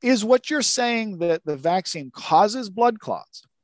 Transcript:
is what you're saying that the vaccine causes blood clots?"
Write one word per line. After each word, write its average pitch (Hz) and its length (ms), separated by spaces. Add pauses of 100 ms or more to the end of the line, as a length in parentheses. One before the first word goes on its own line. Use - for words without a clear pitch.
is 240 220
what 254 260
you're 302 120
saying 226 560
that 165 260
the 151 120
vaccine 160 560
causes 214 560
blood 226 300
clots?" - 440 (220)